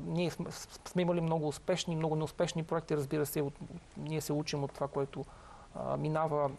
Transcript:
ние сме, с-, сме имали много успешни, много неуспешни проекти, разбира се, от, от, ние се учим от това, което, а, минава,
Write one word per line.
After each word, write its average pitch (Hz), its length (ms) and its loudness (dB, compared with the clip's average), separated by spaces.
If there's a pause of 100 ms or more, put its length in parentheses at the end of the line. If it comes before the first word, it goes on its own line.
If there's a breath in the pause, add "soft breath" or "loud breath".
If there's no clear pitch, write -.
ние 165 260 2
сме, 165 200 -6
с-, - 340 -12
сме - 160 0
имали 175 200 4
много 160 260 2
успешни, 165 480 0
много 156 200 2
неуспешни 160 480 0
проекти, 160 340 2
разбира 147 280 2
се, 151 160 0
от, 143 200 0
от, - 200 -10 (160)
ние 151 240 -2
се 147 120 0
учим 147 300 0
от 139 100 -4
това, 139 140 0
което, 139 380 -2 (500 loud breath)
а, 131 220 0
минава, 151 600 2